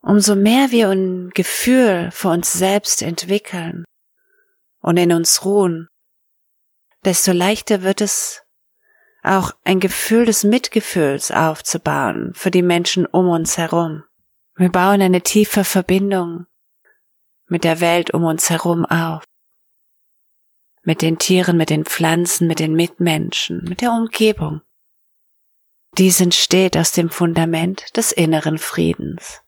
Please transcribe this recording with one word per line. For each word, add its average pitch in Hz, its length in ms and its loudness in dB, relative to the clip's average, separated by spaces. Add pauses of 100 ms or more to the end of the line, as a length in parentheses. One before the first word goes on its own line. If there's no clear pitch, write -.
Umso 208 340 4
mehr 240 340 4
wir 226 180 2
ein 185 420 -2
Gefühl 190 800 0
für - 160 -4
uns 170 240 -2
selbst 190 500 0
entwickeln 170 800 -6 (960)
und 170 180 2
in 175 140 4
uns 165 320 0
ruhen, 185 440 0 (1160)
desto 185 280 0
leichter 190 500 0
wird 190 180 0
es, - 420 -4 (840)
auch 190 260 0 (140)
ein 185 160 2
Gefühl 226 460 0
des 214 180 0
Mitgefühls 196 880 0
aufzubauen 151 1000 -4
für - 180 -4
die 180 100 4
Menschen 175 420 0
um 180 240 0
uns 165 300 -2
herum. 165 460 -2 (500)
Wir 180 140 2
bauen 190 340 2
eine 185 200 4
tiefe 208 420 2
Verbindung 180 800 -2 (1040)
mit 170 160 -2
der 165 160 2
Welt 170 340 0
um 170 80 0
uns 160 260 -2
herum 170 380 0
auf. 165 380 -2 (1600)
Mit 160 200 0
den 165 160 0
Tieren, 180 380 2
mit 160 140 0
den 156 140 0
Pflanzen, 170 600 0
mit 160 140 0
den 156 140 0
Mitmenschen, 170 880 -2
mit 175 160 -8
der 240 100 -2
Umgebung. 214 680 -2 (1400)
Dies 190 220 4
entsteht 180 560 2
aus 165 160 0
dem 170 180 0
Fundament 170 840 -2
des - 160 -2
inneren 156 440 0
Friedens. - 920 -6